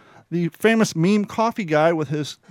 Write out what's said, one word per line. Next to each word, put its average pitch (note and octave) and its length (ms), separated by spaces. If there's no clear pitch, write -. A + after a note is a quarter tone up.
the E3+ 200
famous A3 460
meme G3 300
coffee A3+ 400
guy D#3 280
with D#3 160
his D3+ 280